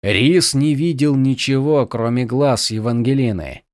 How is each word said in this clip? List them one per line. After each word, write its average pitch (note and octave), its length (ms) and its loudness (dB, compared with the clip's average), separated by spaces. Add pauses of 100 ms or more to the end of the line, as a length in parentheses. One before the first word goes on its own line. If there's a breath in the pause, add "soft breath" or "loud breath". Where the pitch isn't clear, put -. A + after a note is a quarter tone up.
Рис B2 520 2
не C#3+ 220 0
видел D3 400 0
ничего, C3+ 720 0
кроме A#2 400 -2
глаз B2+ 460 0
Евангелины A2+ 920 -2 (100)